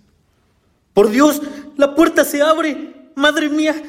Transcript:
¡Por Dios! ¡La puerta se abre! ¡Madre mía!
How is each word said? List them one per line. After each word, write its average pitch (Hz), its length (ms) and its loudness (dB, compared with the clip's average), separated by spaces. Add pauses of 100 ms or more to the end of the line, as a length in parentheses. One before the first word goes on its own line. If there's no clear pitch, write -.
(920)
¡Por 214 160 4
Dios! 285 320 2 (340)
¡La 277 200 0
puerta 330 280 2
se 285 180 -2
abre! 320 760 -4
¡Madre 294 340 0
mía! 302 260 -2 (140)